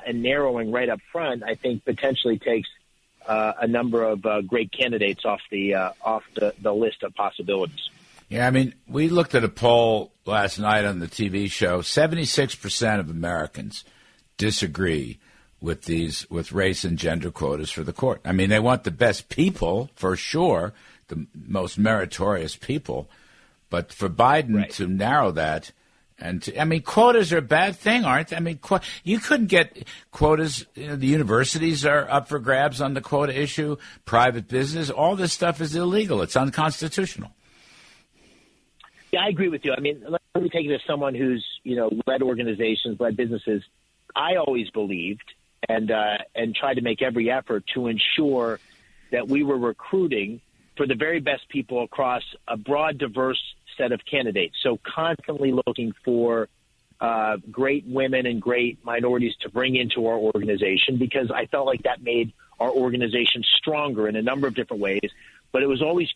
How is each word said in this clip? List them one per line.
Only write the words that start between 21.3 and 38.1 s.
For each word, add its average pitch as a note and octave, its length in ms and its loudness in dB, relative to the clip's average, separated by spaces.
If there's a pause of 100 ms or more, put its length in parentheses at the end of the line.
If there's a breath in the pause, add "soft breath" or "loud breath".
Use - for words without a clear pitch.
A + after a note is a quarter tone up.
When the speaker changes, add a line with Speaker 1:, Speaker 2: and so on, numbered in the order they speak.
Speaker 2:
most F#2 420 -4
meritorious G2 800 0
people. B2+ 560 -6 (580 soft breath)
But F2 240 -4
for G2 160 -2
Biden B2 460 4
Speaker 1:
Right. G2+ 160 2
Speaker 2:
to G2 160 -6
narrow G2+ 460 2
that, D#2 400 -2 (440)
and F2 280 -6
to, - 140 -6
I D3+ 60 2
mean, D#3+ 180 0
quotas A3 500 4
are E3+ 60 4
a D3 40 2
bad E3 340 2
thing, A3+ 280 2
aren't D3 240 2
they? E3 80 -8
I E3 40 -2
mean, E3 180 -4
qu-, F#3+ 200 0 (240 loud breath)
you G#3 160 0
couldn't - 300 2
get - 380 2 (260 loud breath)
quotas. D3+ 520 2 (120)
You C#3 120 -10
know, D3 80 -6
the C3+ 120 0
universities C#3+ 760 2
are D3 240 4
up C3+ 200 2
for D3 100 -2
grabs C3+ 420 2
on C#3 140 -2
the C3+ 60 -4
quota C#3 380 0
issue. D3 380 -2 (280 loud breath)
Private A#2 420 4
business, C#3 420 -2
all E3 280 2
this F#3 160 0
stuff E3 280 0
is D#3 140 -4
illegal. F3 480 0
It's D#2+ 140 0
unconstitutional. D#3 960 -2 (1800 soft breath)